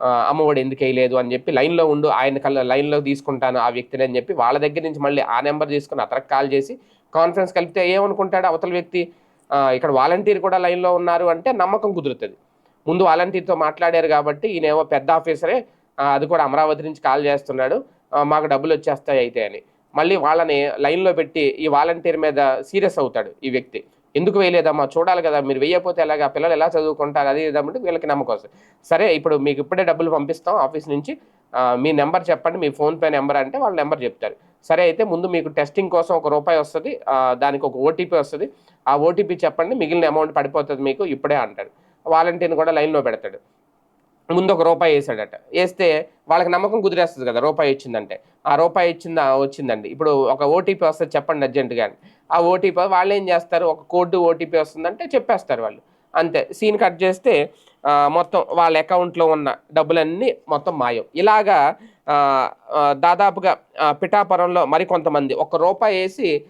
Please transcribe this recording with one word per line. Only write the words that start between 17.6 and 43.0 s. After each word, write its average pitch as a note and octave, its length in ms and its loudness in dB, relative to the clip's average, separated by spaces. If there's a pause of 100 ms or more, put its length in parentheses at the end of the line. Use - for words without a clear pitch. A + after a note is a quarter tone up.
ఆ, D3 80 2
"మాకు D3+ 240 0
డబ్బులు C#3 280 0
వచ్చేస్తాయి C#3+ 440 -2
అయితే" A#2+ 260 -2
అని. G2+ 180 -10 (320)
మళ్ళీ E3+ 220 2
వాళ్ళని D3+ 600 2
లైన్లో E3+ 360 2
పెట్టి D#3 280 -2
ఈ D3 280 0
వాలంటీర్ E3 480 0
మీద C#3 440 0
సీరియస్ F#3+ 380 -2
అవుతాడు A2+ 320 -2 (140)
ఈ C3 60 -6
వ్యక్తి. B2 340 -6 (320)
"ఎందుకు F#3 220 2
వేయలేదమ్మా, D#3 500 2 (100)
చూడాలి F3+ 240 2
కదా, D3+ 180 2
మీరు C3+ 200 -2
వేయకపోతే F3 420 0
ఎలాగా, D3+ 240 0
పిల్లలు D3+ 260 0
ఎలా D#3+ 180 2 (100)
చదువుకుంటారు?" D3 480 -2
అది D3+ 180 0
ఇది D3 120 -2
అంటే D3+ 200 -4
వీళ్ళకి E3 280 -4
నమ్మకం C#3 280 -2
వస్తుంది. - 200 -10 (360)
"సరే, E3+ 240 4
ఇప్పుడు D3+ 220 0
మీకు C#3 240 0
ఇప్పుడే F3+ 240 0
డబ్బులు E3 260 0
పంపిస్తాం D#3+ 460 -2
ఆఫీస్ D3 320 -2
నుంచి, D3 300 -6 (380)
ఆ, B2 180 2
మీ C#3 180 0
నెంబర్ D#3 380 0
చెప్పండి, E3+ 280 -2
మీ D#3+ 100 -2
PhonePe D#3+ 400 -2
నెంబర్" C#3+ 280 0
అంటే C#3 220 -4
వాళ్ళ G#3+ 180 -2
నెంబర్ D3 260 -2
చెప్తారు. A2+ 320 -6 (300)
"సరే, E3+ 180 2
అయితే E3+ 220 2
ముందు F3 220 -2
మీకు E3 220 -2
టెస్టింగ్ D#3 420 -2
కోసం E3+ 240 0
ఒక D3+ 140 -2
రూపాయి D3 300 2
వస్తది, D#3+ 500 -6
ఆ, C3 260 2
దానికి C#3 320 -2
ఒక B2+ 100 -6
ఓటీపీ D#3+ 400 0
వస్తది, C#3+ 320 -4 (400)
ఆ C#3 80 4
ఓటీపీ F3 380 0
చెప్పండి, E3+ 400 -2
మిగిలిన E3 320 0
అమౌంట్ D#3 300 0
పడిపోతుంది C#3+ 460 -2
మీకు C#3 240 -2
ఇప్పుడే" C#3+ 280 -2
అంటాడు. G#2 520 -6 (200)
వాలంటీర్ని E3 500 2
కూడా D#3+ 160 2
లైన్లో D3+ 300 2